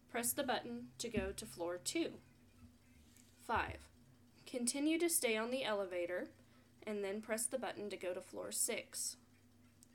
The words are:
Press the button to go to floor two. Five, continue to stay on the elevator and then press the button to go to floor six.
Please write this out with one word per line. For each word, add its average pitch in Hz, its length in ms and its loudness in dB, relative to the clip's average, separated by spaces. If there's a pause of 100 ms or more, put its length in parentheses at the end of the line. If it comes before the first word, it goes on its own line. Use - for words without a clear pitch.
(100)
Press 240 220 2
the 277 120 2
button 240 420 0 (120)
to 226 120 -4
go 196 260 2
to - 80 -6
floor 175 400 -4
two. - 280 0 (1300)
Five, - 360 0 (640)
continue 277 540 2
to 339 100 4
stay 233 260 4
on 226 140 2
the 262 140 0
elevator 185 640 0 (580)
and 208 160 -2
then 196 180 0
press 220 240 0
the 262 140 0
button 208 320 -4
to - 60 -2
go - 180 -2
to 185 60 -4
floor - 320 -6
six. - 640 0 (800)